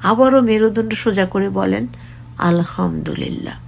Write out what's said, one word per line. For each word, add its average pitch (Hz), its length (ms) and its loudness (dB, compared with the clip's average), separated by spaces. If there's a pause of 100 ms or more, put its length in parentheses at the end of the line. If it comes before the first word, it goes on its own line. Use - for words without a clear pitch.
আবারও 262 380 6
মেরুদণ্ড 220 540 2
সোজা 196 320 0
করে 196 220 -2
বলেন, 190 380 0 (520)
"আলহামদুলিল্লাহ।" - 1160 -2 (140)